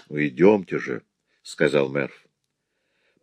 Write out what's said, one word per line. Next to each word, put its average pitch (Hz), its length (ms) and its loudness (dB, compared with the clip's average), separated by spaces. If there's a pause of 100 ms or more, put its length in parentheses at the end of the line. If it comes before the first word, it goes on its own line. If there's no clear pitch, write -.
"Уйдёмте 76 720 2
же", 64 240 -10 (400)
сказал 71 480 0
Мерф. 67 360 -8 (960)